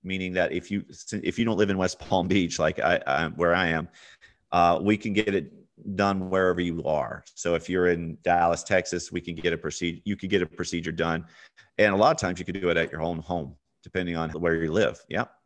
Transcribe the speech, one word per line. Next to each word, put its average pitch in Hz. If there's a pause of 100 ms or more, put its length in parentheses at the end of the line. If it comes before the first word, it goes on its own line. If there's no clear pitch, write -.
meaning 92
that 90
if 87
you, 101 (300)
if 104
you 117
don't 110
live 101
in 95
West -
Palm 92
Beach, 92
like 80
I, 82
I, 71
where 85
I 90
am, 80 (640)
uh, 85
we 104
can 107
get 104
it 80 (440)
done 95
wherever 92
you 85
are. 73 (100)
So 85
if 82
you're 90
in 85
Dallas, 85
Texas, 90
we 87
can 85
get 85
a 82
procedure, 82
you 101
could 92
get 98
a 85
procedure 85
done. 82 (520)
And 104
a 95
lot 117
of 165
times 90
you 90
could 95
do 90
it 82
at 80
your 80
own 85
home, 78 (260)
depending 87
on 82
where 82
you 80
live. 82
Yeah. 104 (220)